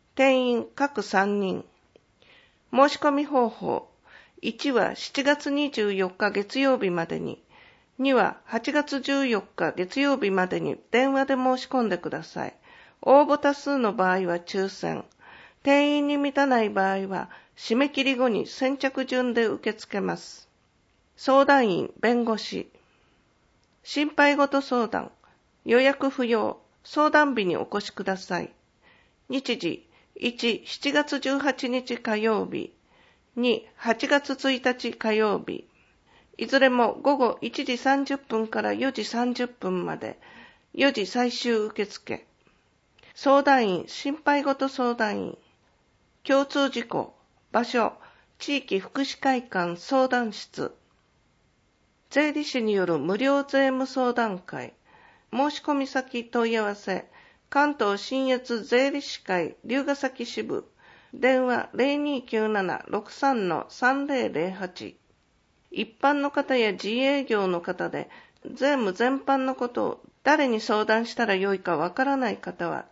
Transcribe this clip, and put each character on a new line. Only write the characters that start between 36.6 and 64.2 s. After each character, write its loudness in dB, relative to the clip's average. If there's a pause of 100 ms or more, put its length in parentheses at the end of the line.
も 2
午 4
後 2
一 -6
時 -4
三 2
十 -4
分 -4
か -4
ら 0
四 -2
時 -6
三 -2
十 -4
分 -4
ま -6
で。 -10 (540)
四 2
時 -2
最 0
終 -2 (140)
受 -4
付。 -12 (880)
相 4
談 4
員、 -2
心 -6
配 2
事 -2
相 -2
談 -2
員。 -8 (920)
共 4
通 0
事 -6
項。 -6 (380)
場 4
所、 0 (440)
地 -4
域 -2
福 -4
祉 -8
会 0
館 -4
相 0
談 -2
室。 -10 (1400)
税 2
理 -4
士 -4
に 0
よ 2
る 0
無 -2
料 2
税 2
務 0
相 -2
談 -2
会。 -12 (580)
申 0
し -10
込 -2
み -2
先、 -6
問 0
い 0
合 0
わ -4
せ。 -6 (400)
関 2
東 0
信 -2
越 -2
税 2
理 -4
士 -12
会 -2
龍 -2
ヶ 0
崎 -6
支 -8
部。 -6 (440)
電 2
話、 -2
零 0
二 -4
九 -2
七 -2
六 -4
三 0
の -2
三 0
零 -2